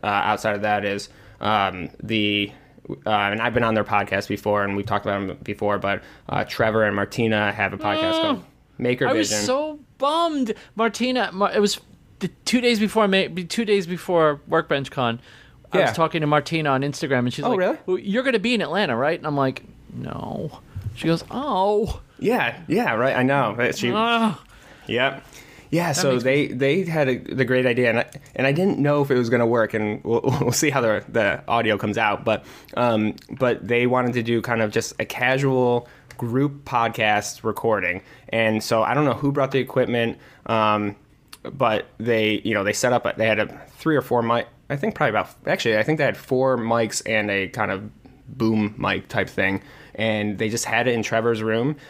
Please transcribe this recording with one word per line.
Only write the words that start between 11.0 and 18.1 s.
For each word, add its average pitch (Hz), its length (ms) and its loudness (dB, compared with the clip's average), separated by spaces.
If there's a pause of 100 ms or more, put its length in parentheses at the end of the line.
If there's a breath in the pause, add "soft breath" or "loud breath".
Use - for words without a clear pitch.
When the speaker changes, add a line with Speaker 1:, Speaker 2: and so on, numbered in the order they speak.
Speaker 2:
Mar-, 190 200 0
it 220 80 2
was 202 200 2 (380)
the 180 100 -4 (160)
two - 160 2
days 240 200 2
before 214 260 2
Ma-, 190 220 2
be-, 175 160 -6
two 226 200 -2
days 202 220 2
before 165 600 2
Workbench 151 420 0
Con. 120 300 0 (520 loud breath)
I 190 60 2
was 156 120 4
Speaker 1:
Yeah. - 20 0
Speaker 2:
talking 160 300 0
to 151 40 0
Martina 151 440 2
on 135 120 2
Instagram, 139 380 -2
and 123 120 0
she's 147 120 -6
Speaker 1:
Oh, 254 60 0
Speaker 2:
like, 202 100 2
Speaker 1:
really? 220 260 0
Speaker 2:
"Well, 185 120 0
you're 214 260 -2